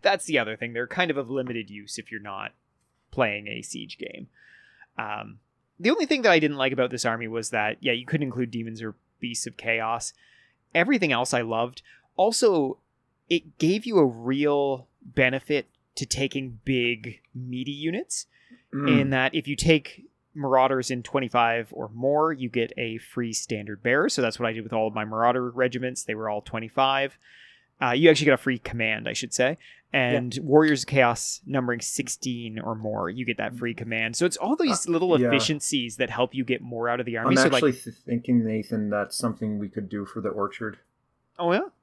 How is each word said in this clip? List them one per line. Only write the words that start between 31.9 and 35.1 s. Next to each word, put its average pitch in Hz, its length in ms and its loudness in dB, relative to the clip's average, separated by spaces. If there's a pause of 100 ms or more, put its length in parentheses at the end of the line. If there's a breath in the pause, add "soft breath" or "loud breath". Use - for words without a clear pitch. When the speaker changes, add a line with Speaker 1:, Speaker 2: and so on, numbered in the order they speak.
Speaker 1:
or 113 160 -4
more, 107 340 -4
you 120 160 -6
get 113 120 -4
that 110 180 -4
free 120 180 -4
command. 113 420 -4
So 170 120 2
it's 175 100 -2
all 247 180 -2
these 277 320 0
Speaker 2:
Uh, 170 40 -2
Speaker 1:
little 170 280 4